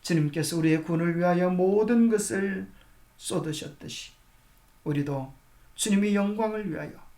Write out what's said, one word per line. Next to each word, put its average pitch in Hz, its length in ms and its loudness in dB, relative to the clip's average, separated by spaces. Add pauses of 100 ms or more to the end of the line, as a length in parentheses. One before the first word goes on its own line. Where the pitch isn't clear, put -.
주님께서 156 560 0
우리의 160 260 2
구원을 170 340 0
위하여 175 340 2
모든 214 580 4
것을 196 600 -2 (480)
쏟으셨듯이, - 960 -8 (720)
우리도 143 500 -4 (440)
주님의 202 400 2
영광을 214 520 -2
위하여 151 240 -8 (260)